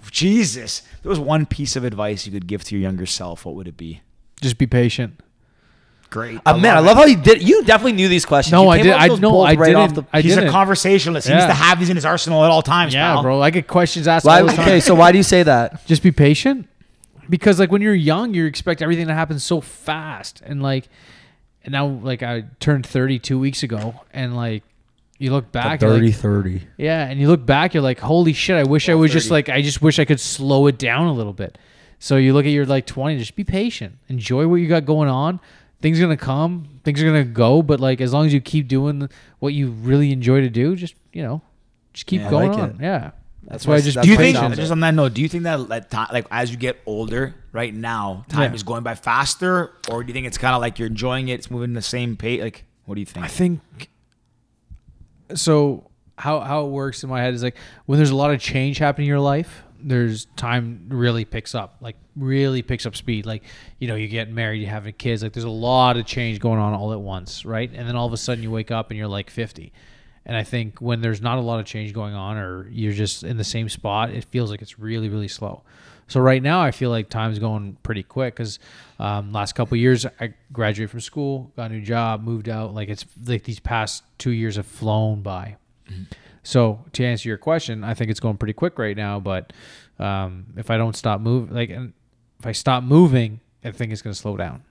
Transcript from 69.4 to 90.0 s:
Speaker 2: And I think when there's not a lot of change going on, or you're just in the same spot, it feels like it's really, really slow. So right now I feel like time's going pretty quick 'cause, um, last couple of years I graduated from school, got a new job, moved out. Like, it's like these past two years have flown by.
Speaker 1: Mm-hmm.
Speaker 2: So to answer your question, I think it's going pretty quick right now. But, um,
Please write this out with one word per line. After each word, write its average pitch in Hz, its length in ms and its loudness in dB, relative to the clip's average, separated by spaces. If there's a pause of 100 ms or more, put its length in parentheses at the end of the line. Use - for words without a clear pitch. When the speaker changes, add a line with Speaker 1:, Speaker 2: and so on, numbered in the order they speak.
Speaker 2:
And 113 100 -8
I 107 80 -6
think 113 380 -8
when 117 180 -6
there's 110 220 -6
not 120 160 -4
a - 20 -4
lot 117 200 -6
of 104 60 -12
change 107 280 -12
going 104 200 -10
on, 101 220 -10
or 95 320 -12
you're 110 240 -6
just 104 320 -6
in 120 140 -8
the 110 60 -6
same 113 260 -8
spot, 110 400 -6
it 107 160 -10
feels 117 240 -6
like 104 100 -14
it's - 180 -20
really, 110 300 -8
really 101 200 -6
slow. - 340 -14 (460)
So 131 120 0
right 131 220 2
now 160 180 0
I 143 120 0
feel 123 180 -6
like 113 180 -6
time's 110 300 -6
going 104 440 -8
pretty 101 200 -8
quick 127 340 -8
'cause, 107 220 -12 (400)
um, 101 340 -8
last 104 220 -8
couple 120 220 -4
of 117 40 0
years 123 240 2 (160)
I 113 140 -10 (180)
graduated 107 380 -4
from 117 100 -14
school, 139 560 -10
got 113 140 -12
a 110 40 -12
new 110 60 -10
job, 113 420 -4
moved 117 280 -8
out. 110 240 -10
Like, 104 160 -10
it's - 160 -12 (180)
like 120 200 -6
these 113 160 -12
past 110 420 -6 (160)
two 127 140 -6
years 113 240 -6
have 101 100 -8
flown 107 560 -4
by. 95 340 -12 (340)
Speaker 1:
Mm-hmm. 92 120 -16 (400)
Speaker 2:
So 113 500 0
to 127 120 -4
answer 120 240 -6
your 107 100 -8
question, 127 440 -4
I 110 120 -6
think 110 160 -6
it's 107 100 -6
going 110 160 -2
pretty 107 180 -6
quick - 240 -6
right 107 180 -6
now. 101 240 -6
But, 92 320 -8 (460)
um, 95 480 -8 (100)